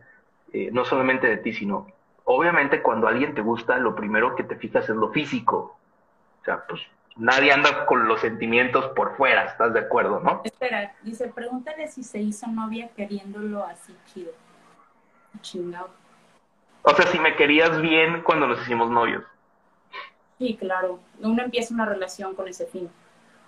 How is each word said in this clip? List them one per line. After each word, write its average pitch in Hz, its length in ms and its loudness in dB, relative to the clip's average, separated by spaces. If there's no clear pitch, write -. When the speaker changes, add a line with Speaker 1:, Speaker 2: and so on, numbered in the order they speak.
Speaker 1:
eh, 104 200 -4
no 123 120 0
solamente 131 420 2
de 107 120 4
ti, 113 140 -6
sino, 101 340 -6
obviamente, 147 580 2
cuando 113 240 2
alguien 123 280 0
te 113 60 -4
gusta, 117 380 0
lo 113 160 0
primero 107 400 0
que - 100 -4
te - 120 -8
fijas 113 320 -2
es 110 80 0
lo 107 140 0
físico. 131 680 -2
O - 40 -20
sea, - 220 -4
pues, - 160 -10
nadie 131 360 4
anda 143 340 4
con 120 220 4
los 110 120 2
sentimientos 120 680 2
por - 280 -2
fuera, 117 280 4
¿estás 113 280 0
de 110 80 2
acuerdo, 101 400 0
no? - 240 0
Speaker 2:
Espera, 220 580 -6
dice, 226 260 -8
pregúntale 254 600 -10
si 254 140 -14
se - 160 -12
hizo 214 280 -6
novia 226 500 -6
queriéndolo 202 680 -8
así 175 300 -16
chido. 170 260 -16
Chingado. 175 500 -10
Speaker 1:
O - 120 6
sea, 185 120 6
si 180 120 0
me 156 180 2
querías 156 440 4
bien 160 420 4
cuando 156 240 4
nos 120 160 -2
hicimos 117 280 0
novios. 117 340 0
Speaker 2:
Sí, 240 180 -2
claro. 185 440 -4
Uno 226 240 0
empieza 233 320 -4
una 226 100 0
relación 190 500 -6
con 190 140 -6
ese 175 180 -8
fin. 180 220 -10